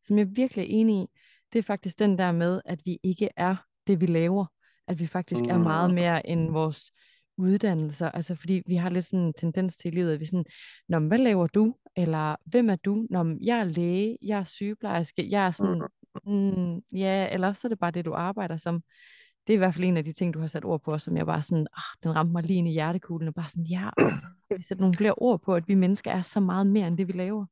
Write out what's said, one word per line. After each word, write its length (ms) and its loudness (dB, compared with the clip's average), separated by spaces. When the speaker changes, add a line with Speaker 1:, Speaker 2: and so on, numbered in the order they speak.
Speaker 1:
som 140 2
jeg 180 4
virkelig 280 0
er 60 -4
enig 340 2
i, 40 -8
det 60 2
er 40 -2
faktisk 360 -6
den 180 4
der 140 2
med, 340 0
at 200 -8
vi 180 -4
ikke 340 0
er 180 2
det, 140 4
vi 40 2
laver. 400 2
At 120 -4
vi 80 -2
faktisk 360 -4
er 140 2
meget 340 4
Speaker 2:
Mm. 40 4
Speaker 1:
mere 340 2
end 220 0
vores 400 -2
uddannelser. 760 0
Altså, 240 -4
fordi 320 -2
vi 80 0
har 140 0
lidt 160 -2
sådan 200 0
en 80 0
tendens 440 -2
til 160 -6
i 20 -4
livet, 180 2
at 60 -4
vi 60 -6
sådan, 200 -2
"Nå, 100 2
men 80 2
hvad 100 2
laver 300 4
du?" 280 4
Eller, 400 0
"Hvem 240 4
er 60 4
du?" 340 -2
"Nå, 140 0
men 180 0
jeg 180 0
er 40 0
læge, 580 0
jeg 180 -2
er 40 -4
sygeplejerske, 880 -6
jeg 180 2
er 40 0
sådan," 300 0
Speaker 2:
Mm. 60 -4
Speaker 1:
"Mm, 500 0
ja," 360 0
eller 200 0
så 140 -8
er 20 -2
det 100 -4
bare 120 0
det, 140 -4
du 80 -6
arbejder 440 -4
som. 240 -4
Det 60 4
er 40 6
i 0 -
hvert 160 4
fald 120 -2
en 120 4
af 60 0
de 80 -6
ting, 220 -2
du 60 -6
har 80 -4
sat 180 -6
ord 180 -2
på, 140 -2
som 200 -4
jeg 80 0
bare 160 0
sådan, 260 0
"Ah, 260 -12
den 120 0
ramte 160 2
mig 120 0
lige 140 0
ind 100 2
i 40 0
hjertekuglen," 560 -2
og 80 -6
bare 140 -8
sådan, 140 -6
ja, 340 -4
Speaker 2:
<clears throat> 520 -2
Speaker 1:
kan 80 -2
vi 60 -12
sætte 180 -4
nogle 140 4
flere 180 2
ord 280 2
på, 140 0
at 120 -2
vi 80 4
mennesker 360 2
er 100 -2
så 180 -4
meget 280 2
mere 200 2
end 100 -2
det, 100 0
vi 60 -6
laver? 380 -4